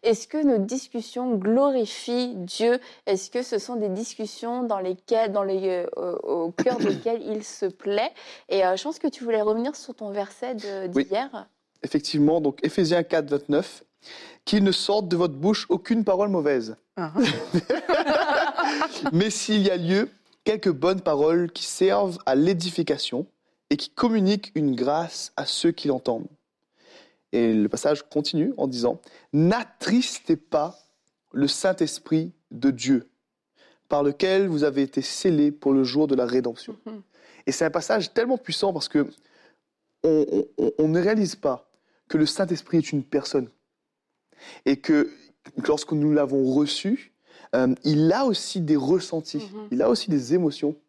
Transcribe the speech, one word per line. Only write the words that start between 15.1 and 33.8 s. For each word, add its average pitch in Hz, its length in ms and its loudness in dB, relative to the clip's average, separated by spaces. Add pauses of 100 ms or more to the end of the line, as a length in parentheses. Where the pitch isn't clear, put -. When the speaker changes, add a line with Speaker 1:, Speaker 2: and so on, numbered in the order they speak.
Speaker 2:
votre 170 160 2
bouche 175 360 0
aucune 208 360 0
parole 202 240 2
mauvaise. 139 480 0 (180)
Speaker 3:
Ah. 160 200 -6
Speaker 2:
<laughs> 294 2000 0
Mais 190 180 2
s'il 214 320 0
y 196 80 4
a 185 60 2
lieu, 185 340 0 (360)
quelques 214 260 2
bonnes 180 300 2
paroles 165 500 2
qui - 140 -10
servent 190 600 2
à 131 100 2
l'édification 165 920 0 (420)
et 147 80 2
qui - 120 -10
communiquent 208 680 0
une 147 200 2
grâce 143 600 -2
à 139 100 -4
ceux - 260 0
qui 151 180 -4
l'entendent. » 123 380 -2 (1040)
Et 117 200 4
le 107 140 4
passage - 420 0
continue 156 480 -2
en 135 100 0
disant, « 120 340 -2 (320)
N'attristez 190 1040 0
pas 160 420 -2 (540)
le 139 160 2
Saint-Esprit 170 840 0 (200)
de 123 200 2
Dieu, 123 380 0 (800)